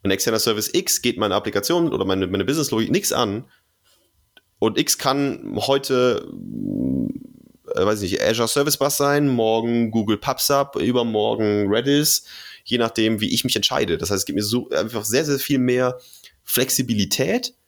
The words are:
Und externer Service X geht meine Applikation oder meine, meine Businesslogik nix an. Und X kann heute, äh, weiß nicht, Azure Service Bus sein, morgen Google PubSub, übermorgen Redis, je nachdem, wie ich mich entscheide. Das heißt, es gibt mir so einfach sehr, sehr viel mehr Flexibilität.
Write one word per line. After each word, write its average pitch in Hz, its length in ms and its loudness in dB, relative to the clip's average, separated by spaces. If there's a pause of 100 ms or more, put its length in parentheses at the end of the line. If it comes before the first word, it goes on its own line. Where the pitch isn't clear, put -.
Und 98 80 0
externer 110 280 0
Service 107 360 0
X - 260 0
geht 120 180 0
meine 104 160 0
Applikation 165 600 0
oder 104 100 0
meine, 95 220 0
meine 95 180 -2
Businesslogik 135 460 0
nix 196 220 0
an. 110 320 -2 (1120)
Und 107 180 0
X - 220 0
kann 139 580 -2
heute, 127 720 2 (1500)
äh, 95 120 2
weiß 104 160 0
nicht, 92 200 -2
Azure 113 260 2
Service 143 280 0
Bus 143 200 0
sein, 143 320 2
morgen 117 640 2
Google 107 260 2
PubSub, 139 580 0
übermorgen 107 960 0
Redis, 143 520 2 (400)
je 120 120 -2
nachdem, 110 440 2
wie 107 120 -2
ich - 120 0
mich 127 120 0
entscheide. 110 420 0
Das 92 120 -4
heißt, 98 80 0
es - 80 -4
gibt - 100 -4
mir 104 60 0
so 107 280 -2
einfach 104 340 -2
sehr, 131 200 2
sehr 143 140 0
viel 139 200 0
mehr 127 400 2 (440)
Flexibilität. 131 1120 0 (140)